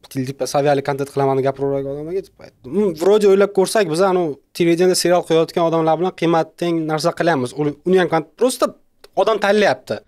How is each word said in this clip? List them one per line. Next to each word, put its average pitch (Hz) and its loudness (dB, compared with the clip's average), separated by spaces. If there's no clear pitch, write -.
tip-, 131 -6
saviyali 143 0
kontent 139 -6
qilaman 135 0
deb 131 0
gapiraveradigan 139 -4
odamlarga 160 -8
deb - -20
aytdim. - -20
Hmm, 196 0
вроде 196 2
o'ylab 196 4
ko'rsak, 196 0
biz 156 -2
anu 185 2
televideniyada 175 2
serial 175 2
qo'yayotgan 165 0
odamlar 160 0
bilan 180 -4
qiymat 165 0
teng 170 -2
narsa 156 -2
qilyapmiz. 160 -2
U, 147 -6
uni 185 2
ham 175 2
kont-, 160 -2
просто 254 0
odam 196 2
tanlayapti. 196 0